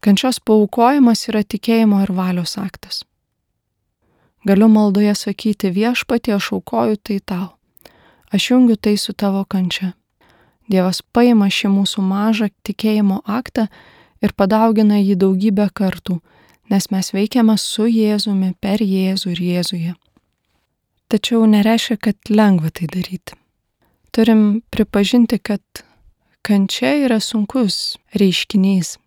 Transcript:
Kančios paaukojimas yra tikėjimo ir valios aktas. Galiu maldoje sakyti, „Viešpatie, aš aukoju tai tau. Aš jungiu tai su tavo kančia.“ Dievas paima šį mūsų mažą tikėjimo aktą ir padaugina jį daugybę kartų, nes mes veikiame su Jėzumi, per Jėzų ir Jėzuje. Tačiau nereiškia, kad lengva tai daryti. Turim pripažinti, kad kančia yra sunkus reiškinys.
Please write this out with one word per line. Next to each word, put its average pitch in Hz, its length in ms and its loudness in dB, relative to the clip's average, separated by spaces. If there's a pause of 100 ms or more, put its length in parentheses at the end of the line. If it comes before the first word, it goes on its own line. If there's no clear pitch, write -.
Kančios 226 380 2
paaukojimas 233 880 2
yra 220 140 -2
tikėjimo 214 600 0
ir 196 100 -2
valios 180 460 -4
aktas. - 460 -12 (1400)
Galiu 196 240 4
maldoje 208 460 4
sakyti, 202 560 -4
„Viešpatie, 233 640 -2
aš 196 180 -4
aukoju 214 440 -2
tai 202 240 -6
tau. 180 280 -8 (840)
Aš - 180 0
jungiu 247 260 4
tai 208 200 0
su - 160 -6
tavo 196 320 -2
kančia.“ 185 480 -4 (760)
Dievas 185 340 -2
paima 240 440 2
šį 196 220 -2
mūsų 196 340 0
mažą 208 480 -2 (120)
tikėjimo 214 640 -2
aktą 220 440 -4 (560)
ir 208 80 0
padaugina 214 680 2
jį 196 200 2
daugybę 196 560 0
kartų, 185 420 -4 (520)
nes 196 200 0
mes 190 220 -4
veikiame 220 480 2
su - 280 -4
Jėzumi, 208 720 0
per 202 200 -2
Jėzų 190 540 -2
ir 170 140 -8
Jėzuje. 175 460 -4 (1160)
Tačiau 226 340 0
nereiškia, 220 540 2
kad 202 160 -2 (120)
lengva 202 440 2
tai 165 160 -8
daryti. 180 480 -10 (800)
Turim 220 560 2
pripažinti, 214 680 0
kad - 460 -10 (580)
kančia 208 520 0 (100)
yra 226 160 2
sunkus - 800 -4 (180)
reiškinys. 190 800 0 (100)